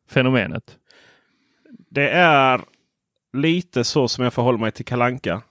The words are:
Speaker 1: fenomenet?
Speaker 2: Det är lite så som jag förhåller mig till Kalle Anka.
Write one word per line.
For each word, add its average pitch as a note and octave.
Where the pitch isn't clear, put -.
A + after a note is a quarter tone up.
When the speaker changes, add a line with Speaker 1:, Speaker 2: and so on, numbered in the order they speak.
Speaker 1:
fenomenet? B2+
Speaker 2:
Det C#3+
är C#3+
lite D#3+
så C3
som B2+
jag B2
förhåller B2
mig A2
till -
Kalle B2
Anka. A2+